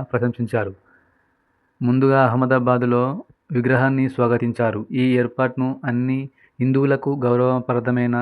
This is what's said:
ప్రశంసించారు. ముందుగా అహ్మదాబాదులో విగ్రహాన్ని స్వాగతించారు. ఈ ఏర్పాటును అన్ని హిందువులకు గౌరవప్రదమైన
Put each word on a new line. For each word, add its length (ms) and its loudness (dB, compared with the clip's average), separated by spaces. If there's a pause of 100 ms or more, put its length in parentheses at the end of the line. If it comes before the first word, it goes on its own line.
(120)
ప్రశంసించారు. 640 -2 (1080)
ముందుగా 460 4
అహ్మదాబాదులో 760 2 (500)
విగ్రహాన్ని 580 0
స్వాగతించారు. 720 0 (120)
ఈ 120 -2 (180)
ఏర్పాటును 460 -4 (220)
అన్ని 280 -2 (440)
హిందువులకు 500 0 (140)
గౌరవప్రదమైన 960 0